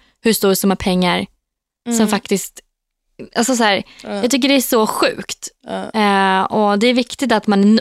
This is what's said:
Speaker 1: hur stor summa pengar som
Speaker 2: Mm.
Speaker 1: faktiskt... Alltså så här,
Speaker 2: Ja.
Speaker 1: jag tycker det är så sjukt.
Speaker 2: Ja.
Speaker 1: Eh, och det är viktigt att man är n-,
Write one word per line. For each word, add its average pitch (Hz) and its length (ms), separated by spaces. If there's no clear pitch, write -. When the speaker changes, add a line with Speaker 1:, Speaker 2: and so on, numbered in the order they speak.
Speaker 1:
hur 226 100
stor 196 220
summa 190 220
pengar 180 500
som 240 80
Speaker 2:
Mm. 220 140
Speaker 1:
faktiskt... - 520
Alltså 247 200
så 233 80
här, 202 180
Speaker 2:
Ja. 208 120
Speaker 1:
jag 202 160
tycker 269 180
det 277 60
är 269 60
så 226 260
sjukt. - 600
Speaker 2:
Ja. 190 240
Speaker 1:
Eh, 190 540
och 208 340
det 220 80
är 247 80
viktigt 240 380
att 214 140
man 202 140
är 196 40
n-, 220 160